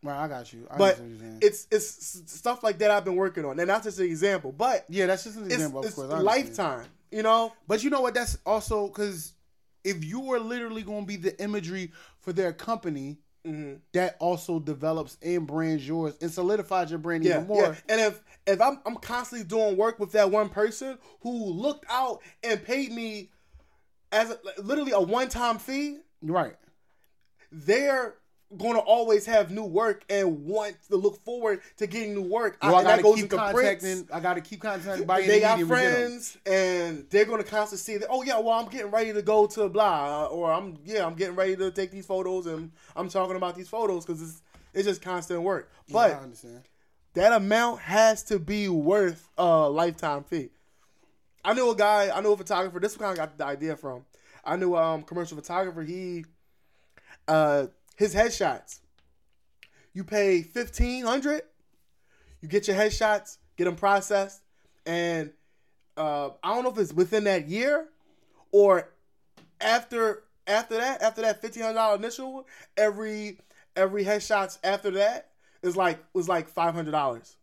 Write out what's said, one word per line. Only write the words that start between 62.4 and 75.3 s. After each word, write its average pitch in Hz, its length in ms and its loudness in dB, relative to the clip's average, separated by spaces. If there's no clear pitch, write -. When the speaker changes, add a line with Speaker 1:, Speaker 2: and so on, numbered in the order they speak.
Speaker 2:
you 160 80 -14
get 202 180 0
your 196 100 0
headshots, 214 600 2
get 175 100 0
'em 175 100 -2
processed, 196 640 0
and, 170 460 -2
uh, 147 320 -2
I 185 120 -2
don't 247 100 -2
know 254 60 0
if 214 80 -8
it's 160 160 -2
within 190 300 2
that 185 240 2
year 285 400 0
or 196 360 8
after, 226 640 0
after 220 300 0
that, 247 260 -2
after 220 200 0
that 214 200 0
fifteen 226 200 -10
hundred 220 120 -2
dollar 220 220 2
initial, 262 500 -10
every, 214 600 -2
every 190 280 0
headshots 202 600 0
after 196 280 0
that 202 400 0